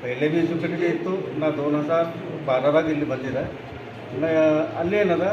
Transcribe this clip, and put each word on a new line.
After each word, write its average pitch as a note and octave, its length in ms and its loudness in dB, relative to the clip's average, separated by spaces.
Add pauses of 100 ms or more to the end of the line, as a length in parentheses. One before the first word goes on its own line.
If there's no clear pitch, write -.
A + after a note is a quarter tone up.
ಪೆಹ್ಲೆ B2+ 280 -2
ಬಿ E3 120 2
ಎಜುಕೇಟೆಡ್ E3+ 400 -2 (100)
ಇತ್ತು, F#3 200 -2 (280)
ನಾ D#3 60 2 (120)
ದೋನ್ D3 200 0
ಹಜಾರ್ E3 300 2 (380)
ಬಾರರಾಗ C#3+ 480 4
ಇಲ್ಲಿ D3 160 -2
ಬಂದಿದ್ದೆ. C3 320 -4 (800)
ನಾ D#3+ 80 0 (520)
ಅಲ್ಲಿ F#3 220 2
ಏನದ F3 300 2